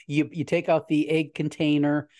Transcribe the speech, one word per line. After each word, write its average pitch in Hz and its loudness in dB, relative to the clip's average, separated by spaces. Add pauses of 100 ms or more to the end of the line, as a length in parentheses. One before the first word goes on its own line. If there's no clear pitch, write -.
you, 147 0
you 160 -6
take 170 -2
out 160 2
the 151 0
egg 156 -2
container 147 0 (100)